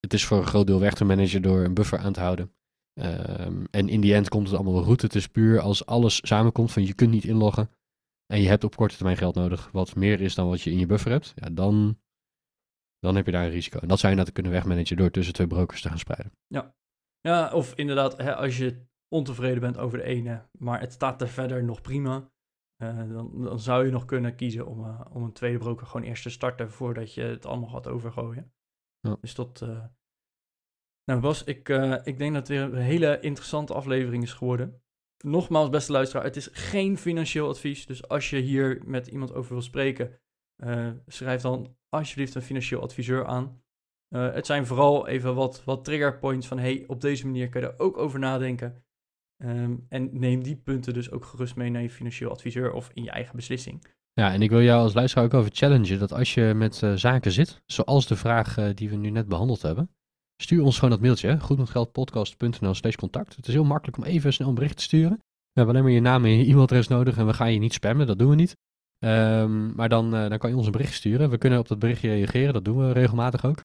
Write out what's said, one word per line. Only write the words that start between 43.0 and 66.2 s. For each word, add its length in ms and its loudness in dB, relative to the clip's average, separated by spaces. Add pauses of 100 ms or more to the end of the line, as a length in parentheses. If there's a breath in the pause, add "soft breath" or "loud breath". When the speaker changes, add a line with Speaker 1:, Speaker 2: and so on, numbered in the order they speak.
Speaker 2:
aan. 340 -6 (480)
Eh, 240 -4
het 140 -8
zijn 200 -2
vooral 420 4
even 260 -4
wat, 300 -4
wat 200 -6
triggerpoints 640 -4
van, 120 -8
"Hey, 280 -4
op 140 -10
deze 260 -4
manier 220 -4
kun 120 -6
je 60 -6
er 120 -10
ook 200 -2
over 200 -4
nadenken." 640 -6 (520)
Ehm, 400 -4 (120)
en 300 -8
neem 240 0
die 140 -6
punten 380 -6
dus 160 -8
ook 140 -10
gerust 320 -10
mee 140 -4
naar 120 -4
je 80 -6
financieel 400 -10
adviseur 420 -6
of 220 -10
in 80 -10
je 80 -10
eigen 260 -10
beslissing. 580 -10 (180)
Speaker 1:
Ja, 200 4
en 100 4
ik 80 6
wil 120 8
jou 200 8
als 120 2
luisteraar 300 4
ook 80 2
even 220 4
challengen 440 4
dat 140 -2
als 220 0
je 200 4
met, 280 0
eh, 120 4
zaken 380 2
zit, 340 0
zoals 400 2
de 100 2
vraag, 420 0
eh, 160 2
die 160 -6
we 60 -4
nu 140 -2
net 180 -2
behandeld 340 0
hebben, 280 -2 (520)
stuur 200 4
ons 120 6
gewoon 160 4
dat 100 2
mailtje, 280 2
hè, 120 2
goed 180 0
met 120 -2
geld 220 -2
podcast 440 -4
punt 240 -2
N 80 -2
L 60 2
slash 200 -2
contact. 420 -8
Het 120 -12
is 60 0
heel 100 4
makkelijk 340 0
om 60 -8
even 280 2
snel 160 0
een 60 2
bericht 220 -2
te 60 -8
sturen. 360 4
We 340 -20
hebben 220 4
alleen 120 6
maar 100 6
je 40 6 (100)
naam 140 6